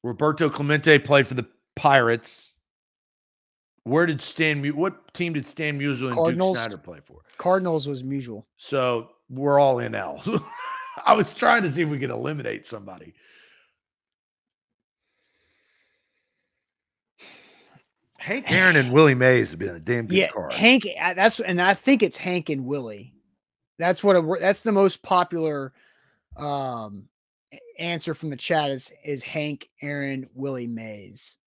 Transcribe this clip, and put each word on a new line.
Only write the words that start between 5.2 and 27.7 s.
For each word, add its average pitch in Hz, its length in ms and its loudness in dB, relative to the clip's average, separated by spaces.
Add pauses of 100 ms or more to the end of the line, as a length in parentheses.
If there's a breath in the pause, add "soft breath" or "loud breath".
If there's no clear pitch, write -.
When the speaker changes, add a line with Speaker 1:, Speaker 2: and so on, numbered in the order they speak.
Speaker 1:
did 147 140 -6
Stan 151 340 -6
Musial 135 280 -2
and 123 60 -4
Speaker 2:
Cardinals. 170 420 0
Speaker 1:
Duke 117 80 -4
Schneider 101 140 -10
play - 240 -20
for? - 200 -20 (160)
Speaker 2:
Cardinals 175 500 0
was 131 140 -8
Musial. 127 420 -8 (120)
Speaker 1:
So 123 540 -2 (180)
we're 143 300 2
all 135 220 4
N 113 140 -6
L. 85 300 -8
<laughs> - 800 -8
I 214 100 8
was 214 200 0
trying 233 280 4
to 170 80 -2
see 156 120 -4
if 156 60 -2
we 147 100 -4
could 127 120 -6
eliminate 120 560 -8
somebody. 98 480 -18 (4000 loud breath)
Hank - 320 -6
Aaron 180 260 6
and 127 160 4
Willie 147 220 8
Mays 123 360 4
have 82 100 -14
been 90 160 -8
a 80 40 -16
damn 117 260 -2
good 180 100 -2
Speaker 2:
Yeah, 185 140 2
Speaker 1:
card. 87 220 -8
Speaker 2:
Hank, 240 320 4 (160)
uh, 175 140 -2
that's, 202 240 2
and 185 220 -2
I 185 140 4
think 254 280 2
it's 185 140 0
Hank 180 320 -6
and 135 180 -6
Willie. 123 480 -10 (640)
That's 175 240 0
what 202 140 6
a, 170 240 2
that's 190 220 0
the 220 100 0
most 196 300 2
popular, 160 680 -2 (640)
um, 120 720 -8 (440)
a-, - 80 -20 (180)